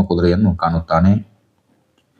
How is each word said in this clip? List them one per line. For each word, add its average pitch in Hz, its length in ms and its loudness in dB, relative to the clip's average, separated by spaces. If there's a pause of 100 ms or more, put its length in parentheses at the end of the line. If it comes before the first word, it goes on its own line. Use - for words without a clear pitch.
ಕುದುರೆಯನ್ನು 87 500 0
ಕಾಣುತ್ತಾನೆ. 85 760 -2 (880)